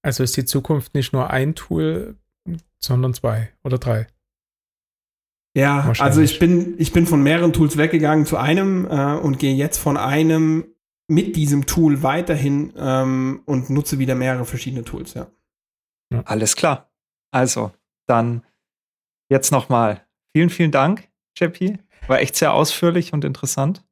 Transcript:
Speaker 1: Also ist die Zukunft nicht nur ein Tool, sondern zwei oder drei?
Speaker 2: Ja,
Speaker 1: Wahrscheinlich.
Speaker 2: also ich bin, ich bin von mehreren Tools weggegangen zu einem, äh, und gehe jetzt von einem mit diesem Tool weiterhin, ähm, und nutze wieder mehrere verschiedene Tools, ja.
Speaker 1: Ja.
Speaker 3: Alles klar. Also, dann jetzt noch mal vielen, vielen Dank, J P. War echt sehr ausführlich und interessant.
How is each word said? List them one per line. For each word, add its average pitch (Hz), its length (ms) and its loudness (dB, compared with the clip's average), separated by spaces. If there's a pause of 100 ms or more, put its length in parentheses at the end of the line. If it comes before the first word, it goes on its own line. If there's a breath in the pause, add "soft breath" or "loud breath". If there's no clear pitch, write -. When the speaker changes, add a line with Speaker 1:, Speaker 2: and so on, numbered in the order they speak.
Speaker 1:
Also 131 220 -2
ist - 140 -2
die 131 80 -2
Zukunft - 480 -2
nicht 135 180 -2
nur 131 200 -2
ein 135 240 0
Tool, 170 600 -4 (640)
sondern 127 340 0
zwei 113 380 -4 (120)
oder 127 140 -2
drei? 113 300 -2 (1500)
Speaker 2:
Ja, 139 180 4 (120)
Speaker 1:
Wahrscheinlich. 117 140 0
Speaker 2:
also 143 200 6
ich - 180 2
bin, 175 380 4
ich 156 140 0
bin 170 160 4
von 147 160 4
mehreren 165 300 2
Tools 156 240 2
weggegangen 156 480 2
zu - 120 -2
einem, 185 520 0
äh, 143 260 0
und 139 240 -2
gehe 135 160 0
jetzt 143 220 -2
von 143 200 -2
einem 160 680 2 (420)
mit 175 280 2
diesem 143 300 0
Tool 151 380 2
weiterhin, 143 760 -2
ähm, 131 680 -2
und 131 240 -4
nutze 143 300 -2
wieder 131 160 0
mehrere 127 300 -2
verschiedene 127 380 -10
Tools, - 300 -12
ja. - 140 -12 (840)
Speaker 1:
Ja. 117 140 -2
Speaker 3:
Alles 110 300 -2
klar. 147 340 -2 (420)
Also, 123 400 -2 (360)
dann 120 360 0 (840)
jetzt 135 220 2
noch 135 180 0
mal 113 320 0 (320)
vielen, 165 160 4
vielen 165 220 0
Dank, 143 360 0 (300)
J 170 160 0
P. 190 240 -4 (300 soft breath)
War 131 120 2
echt - 160 -2
sehr - 180 2
ausführlich 170 600 0
und 147 100 -2
interessant. 139 680 -4